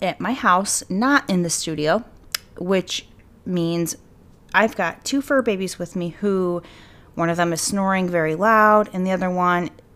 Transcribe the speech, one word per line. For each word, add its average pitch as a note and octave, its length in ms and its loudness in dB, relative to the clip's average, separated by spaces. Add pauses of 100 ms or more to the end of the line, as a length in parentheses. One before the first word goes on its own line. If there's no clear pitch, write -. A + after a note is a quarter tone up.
at F3+ 160 -4
my F#3+ 140 -4
house, G3+ 560 2
not C4 400 0
in F#3 140 2
the E3+ 80 -2
studio, D#3+ 520 -2 (540)
which F#3 500 -2 (380)
means E3+ 520 -2 (580)
I've G#3+ 220 2
got E3+ 280 -6
two C#4 160 -2
fur C4+ 220 0
babies F#3+ 360 -4
with F3 160 -10
me F3 140 -4 (120)
who, F#3 420 -2 (520)
one E3 140 -2
of E3+ 80 -2
them E3+ 160 0
is D#3+ 80 -4
snoring F#3+ 480 0
very D#3+ 260 0
loud, G#3+ 580 4
and F#3 140 -2
the F#3+ 60 0
other F#3 180 -2
one F3+ 400 0 (260)